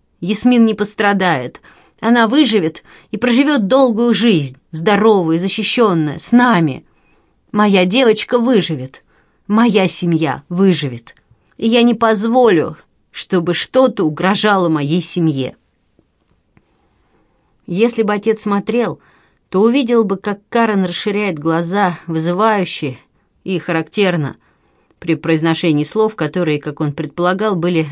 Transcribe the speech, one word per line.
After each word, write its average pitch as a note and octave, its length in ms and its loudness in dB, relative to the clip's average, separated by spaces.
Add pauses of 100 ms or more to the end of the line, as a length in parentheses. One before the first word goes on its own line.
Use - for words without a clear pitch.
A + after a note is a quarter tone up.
(200)
Ясмин A#3 440 2
не A3 100 2
пострадает. F#3+ 840 -2 (400)
Она A#3 280 2
выживет G#3+ 560 0 (260)
и G#3+ 60 -6
проживет B3 500 2
долгую A#3+ 480 2
жизнь, E3+ 440 0 (120)
здоровая F#3+ 680 2
и - 20 -2
защищенная, F#3 800 0
с - 140 -4
нами. G#3+ 520 2 (680)
Моя G3+ 340 2
девочка A3+ 520 2
выживет. E3+ 640 -2 (440)
Моя G#3 420 2
семья D#3+ 600 -2
выживет. D3 680 -2 (420)
И A3+ 100 -6
я A#3 160 2
не A#3+ 120 4
позволю, A3 840 2 (340)
чтобы F3 440 -4
что-то - 500 0
угрожало F#3+ 640 0
моей D#3 320 0
семье». D#3 560 -2 (2000)
Если A3 380 0
бы G#3 100 -2
отец G#3+ 280 -2
смотрел, G3+ 580 -2 (480)
то F#3 120 -2
увидел A#3 440 2
бы, F#3+ 120 -2
как G3+ 220 -8 (100)
Карен A3 360 0
расширяет G3 540 -4
глаза, E3+ 680 -2
вызывающе F3 920 -2 (440)
и F#3 160 -4
характерно, E3 800 -2 (640)
при E3 160 -2
произношении D#3+ 680 0
слов, A3 300 -2
которые, D#3 460 -4
как D3+ 200 -12
он D3 120 -2
предполагал, F3+ 640 -2
были E3 360 -2